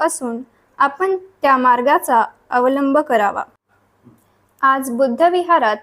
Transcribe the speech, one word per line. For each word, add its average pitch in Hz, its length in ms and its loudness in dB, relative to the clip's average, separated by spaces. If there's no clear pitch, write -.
असून 254 420 -4
आपण 370 380 0
त्या 277 400 -2
मार्गाचा 240 680 2
अवलंब 269 480 0
करावा. 226 440 0
आज 269 280 0
बुद्ध 240 320 -2
विहारात 339 600 2